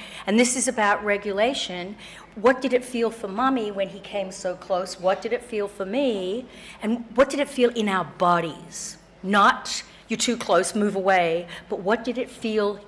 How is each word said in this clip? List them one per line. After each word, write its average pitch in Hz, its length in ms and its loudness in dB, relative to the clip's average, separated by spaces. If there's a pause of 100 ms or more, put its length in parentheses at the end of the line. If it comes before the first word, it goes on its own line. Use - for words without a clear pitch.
(260)
and 208 140 4
this 247 160 4
is 233 120 0
about 208 380 2
regulation, 202 920 -2 (400)
what 247 240 4
did 262 140 -2
it 247 100 2
feel 233 280 -2
for 220 160 -10
Mommy 226 440 0
when 196 180 -2
he 190 100 -14
came 190 320 -6
so 180 240 -4
close? 185 440 -4
What 185 220 2
did 226 100 -4
it 233 120 -4
feel 208 240 -4
for 196 180 -6
me? 220 600 -2 (360)
And 233 320 -2
what 269 160 4
did 277 100 -2
it 277 100 2
feel 240 260 4
in 220 120 0
our 185 180 0 (120)
bodies? 170 800 0 (240)
Not 202 640 4 (260)
"You're 220 80 -2
too 233 180 0
close, 190 400 2
move 208 200 2
away." 180 520 2 (220)
But 196 100 -4
what 220 240 0
did 240 140 -2
it 254 120 -4
feel 208 580 -2